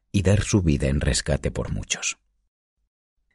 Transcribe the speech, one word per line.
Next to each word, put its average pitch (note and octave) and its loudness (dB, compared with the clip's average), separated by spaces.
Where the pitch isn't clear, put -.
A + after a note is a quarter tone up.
y G2 2
dar G2 4
su G#2 2
vida C#2+ 2
en C#2 0
rescate - -2
por - -6
muchos". - -6